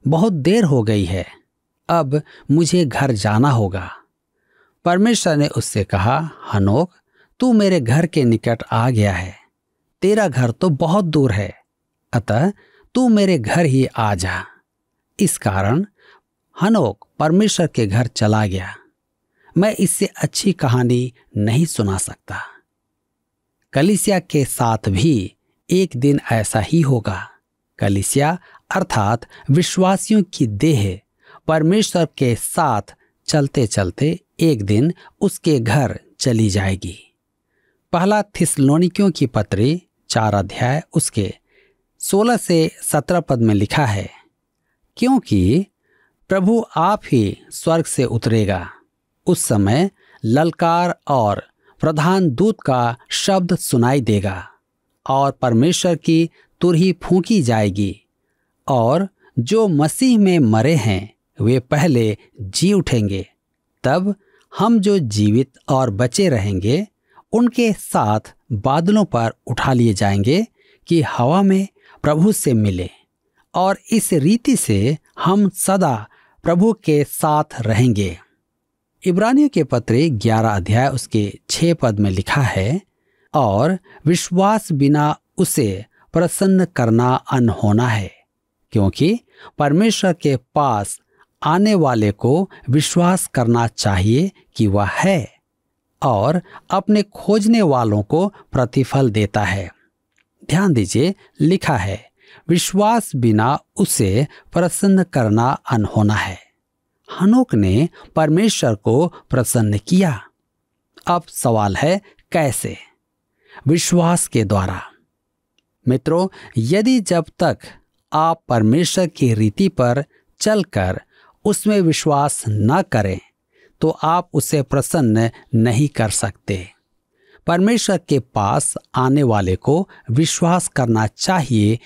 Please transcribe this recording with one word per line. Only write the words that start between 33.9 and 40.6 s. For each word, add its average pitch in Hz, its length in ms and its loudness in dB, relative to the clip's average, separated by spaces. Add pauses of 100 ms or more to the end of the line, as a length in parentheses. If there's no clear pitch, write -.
एक 147 240 2
दिन 110 300 0 (280)
उसके 165 380 0
घर 113 400 0 (200)
चली 110 300 0
जाएगी। 95 640 -6 (800)
पहला 196 280 2
थिस्सलुनीकियों 170 880 0
की - 140 -2
पत्री 120 560 -2 (280)
चार 107 260 0
अध्याय 123 480 -2 (100)